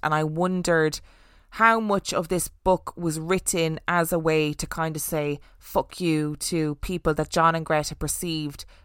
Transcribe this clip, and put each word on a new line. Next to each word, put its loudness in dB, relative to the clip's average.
and 0
I 2
wondered 2
how 4
much 0
of -2
this -2
book 0
was -2
written 0
as 2
a 2
way 2
to -6
kind -4
of -6
say, -2
"Fuck -4
you," 0
to -2
people -2
that -2
John 4
and -6
Greta 0
perceived -6